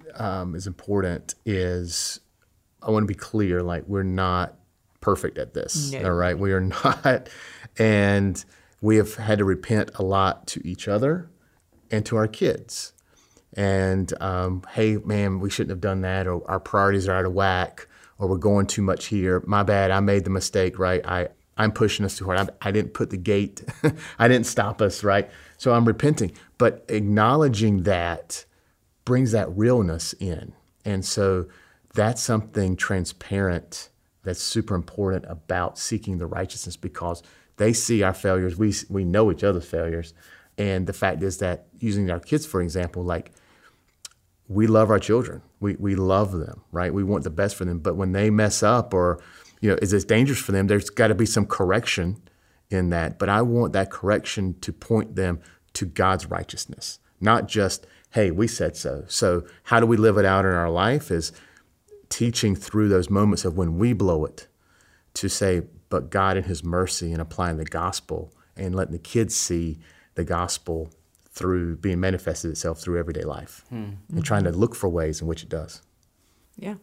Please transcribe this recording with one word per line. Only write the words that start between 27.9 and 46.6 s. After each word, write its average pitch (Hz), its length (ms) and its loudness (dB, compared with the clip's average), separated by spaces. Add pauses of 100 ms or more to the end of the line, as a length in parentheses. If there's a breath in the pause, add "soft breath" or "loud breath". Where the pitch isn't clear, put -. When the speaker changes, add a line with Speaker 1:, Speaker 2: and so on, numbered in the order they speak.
Speaker 1:
brings 127 280 2
that 98 220 0
realness 104 580 2
in. 90 400 -8 (300)
And 98 220 -2
so 95 420 0 (460 soft breath)
that's 110 300 0
something 107 520 0
transparent 92 1120 -4 (340)
that's 90 180 -6
super - 320 -4
important 92 540 -2
about 87 500 -6
seeking 101 400 -6
the 85 80 -6
righteousness, 87 500 -8
because 87 460 -8 (360 soft breath)
they 107 160 4
see 117 280 2
our 92 140 4
failures. 92 420 0
We, 104 160 2 (160)
we 98 160 -2
know 101 260 4
each 82 120 -4
other's 92 220 2
failures. 82 480 -4 (440 soft breath)
And 95 300 0
the 98 60 -4
fact 95 280 -4
is 95 180 -4
that, 90 280 -4 (100)
using 101 320 -2
our 85 100 -4
kids, 147 260 -4
for 95 160 -4
example, 87 420 -4
like, 85 280 -6 (1160 soft breath)
we 107 200 2
love 107 220 6
our 104 100 6
children. 120 420 0 (180)
We, 101 180 -2
we 98 180 -2
love 95 360 2
them, 82 300 -8 (100)